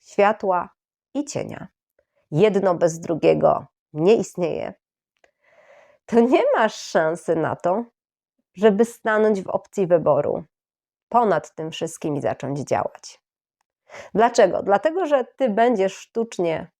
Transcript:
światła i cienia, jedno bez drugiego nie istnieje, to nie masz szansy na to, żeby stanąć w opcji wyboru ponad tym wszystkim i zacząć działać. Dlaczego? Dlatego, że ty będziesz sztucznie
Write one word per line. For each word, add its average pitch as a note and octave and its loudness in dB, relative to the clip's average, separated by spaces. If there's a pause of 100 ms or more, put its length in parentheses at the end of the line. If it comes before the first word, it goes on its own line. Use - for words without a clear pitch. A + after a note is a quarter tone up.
światła G3 -2 (460)
i C#4+ -4
cienia, - -10 (640)
jedno F#3+ 2
bez E3 0
drugiego D#3 2 (260)
nie E3 2
istnieje, - -6 (1300)
to A#3 2
nie B3+ 4 (140)
masz A3 0
szansy E3+ -2
na C#3 -2
to, F#3+ -2 (680)
żeby G#3 4
stanąć G#3+ 0
w - -12
opcji - -4
wyboru D#3 0 (640)
ponad G#3 0
tym D#3+ -10
wszystkim D#3+ -6
i C#3+ -4
zacząć C3 -6
działać. - -6 (920)
Dlaczego? A3 2
Dlatego, D#4 0
że C#4+ 0
ty C4 -4
będziesz G3+ 0
sztucznie F3+ -6